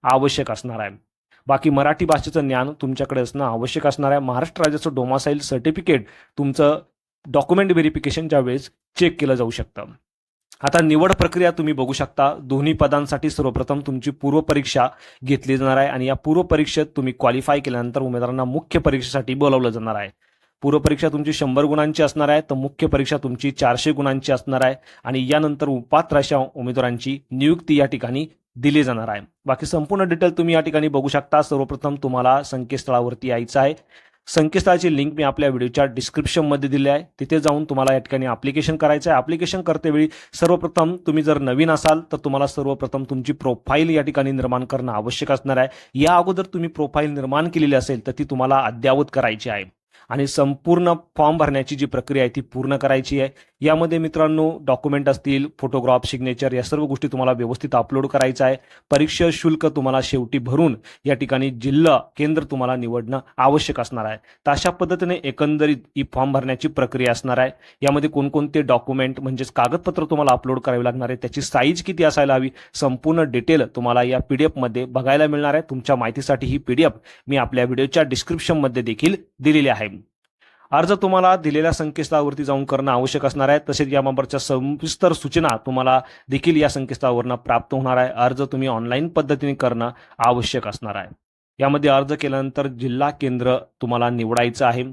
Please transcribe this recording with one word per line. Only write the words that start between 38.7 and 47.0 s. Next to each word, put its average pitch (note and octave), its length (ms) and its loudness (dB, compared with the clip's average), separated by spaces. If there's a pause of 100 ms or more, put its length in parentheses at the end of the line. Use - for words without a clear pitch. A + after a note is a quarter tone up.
करायचं D3+ 360 2
आहे. C#3+ 60 4
ॲप्लिकेशन E3 440 -2
करतेवेळी D#3 460 0 (260)
सर्वप्रथम E3+ 640 0 (120)
तुम्ही D#3 160 0
जर D3+ 160 2
नवीन C#3 320 2
असाल D#3 300 2 (100)
तर D#3 60 -6
तुम्हाला C#3 300 -2
सर्वप्रथम C#3 580 -4
तुमची C3 280 -4
प्रोफाईल C#3 560 0
या D#3 120 2
ठिकाणी C#3 300 -2
निर्माण B2+ 340 -2
करणं B2+ 260 -6
आवश्यक A#2+ 400 -4
असणार C3+ 260 0
आहे. C3 100 2 (280)
या D3+ 200 4
अगोदर F3+ 300 2
तुम्ही E3+ 240 -6
प्रोफाईल D3+ 420 -2